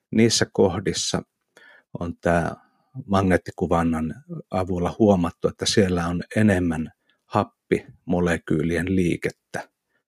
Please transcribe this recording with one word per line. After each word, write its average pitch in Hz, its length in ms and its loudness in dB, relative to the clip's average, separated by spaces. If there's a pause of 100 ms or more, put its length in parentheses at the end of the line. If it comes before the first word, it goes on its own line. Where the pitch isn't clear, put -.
(100)
niissä 110 420 2
kohdissa - 680 -2 (760)
on 85 160 -8
tää 85 400 0 (500)
magneettikuvannan 85 1080 0 (360)
avulla 90 480 -4
huomattu, 92 500 4
että - 180 -8
siellä 92 400 2
on 85 160 -4 (140)
enemmän 90 560 0 (320)
happimolekyylien 85 1700 -2
liikettä - 720 -4 (400)